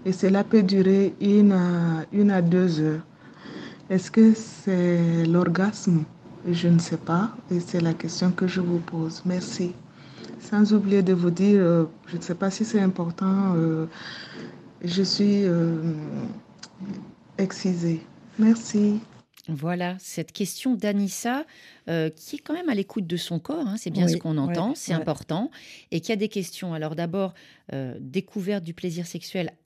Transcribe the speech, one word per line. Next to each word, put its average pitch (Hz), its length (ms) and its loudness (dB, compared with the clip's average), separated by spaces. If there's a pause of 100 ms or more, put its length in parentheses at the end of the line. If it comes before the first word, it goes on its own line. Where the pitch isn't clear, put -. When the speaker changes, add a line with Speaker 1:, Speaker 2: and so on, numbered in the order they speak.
Speaker 1:
Et 185 80 0
cela 196 320 2
peut 208 200 4
durer 190 580 4
une 202 320 6
à, 170 580 2
une 202 200 4
à 185 100 4
deux 170 400 2
heures. 156 240 -2 (840)
Est-ce 185 220 -2
que 220 220 8
c'est 175 920 0
l'orgasme ? 175 760 2 (420)
Je 175 220 0
ne 170 120 6
sais 165 180 -4
pas. 175 360 -2 (160)
Et 175 120 0
c'est 175 180 -4
la 165 140 2
question 170 400 -2
que 185 120 -2
je 180 140 -2
vous 175 200 0
pose. 165 460 -6
Merci. 180 460 -4 (680)
Sans 208 320 2
oublier 196 300 4
de 185 120 4
vous 175 180 2
dire, 196 280 4
euh, 170 260 4 (200)
je 170 100 -12
ne 165 60 -6
sais 170 140 -6
pas 196 160 -2
si 214 120 -4
c'est 214 160 0
important, 190 760 0
euh, 160 320 0 (960)
je 175 180 -2
suis, 202 440 2
euh, 165 480 0 (1400)
excisée. 175 640 -2 (360)
Merci. 214 600 4 (500)
Speaker 2:
Voilà, 175 500 -4
cette - 320 -10
question 220 440 -4
d'Anissa, 208 680 -2 (460)
euh, 160 220 0
qui - 240 -16
est 277 40 -10
quand - 140 -8
même 349 160 -4
à 240 60 0
l'écoute 196 320 -4
de 175 100 -4
son 170 220 -4
corps, 285 280 -6
hein, 196 100 -4
c'est - 120 -8
bien 180 160 0
Speaker 3:
Oui, 170 80 2
Speaker 2:
ce 170 40 -2
qu'on 156 200 -4
entend, 170 320 -2
Speaker 3:
ouais, 302 60 -4
Speaker 2:
c'est - 180 -6
Speaker 3:
ouais. 165 80 -2
Speaker 2:
important, 165 480 -4 (420)
et 165 100 -4
qui 240 100 -6
a 220 40 0
des 208 140 -2
questions. 180 440 -8
Alors 156 220 -6
d'abord, 175 380 -4 (400)
euh, 131 260 -8
découverte 190 640 -6
du 165 120 -10
plaisir 175 320 -8
sexuel 170 440 -8 (140)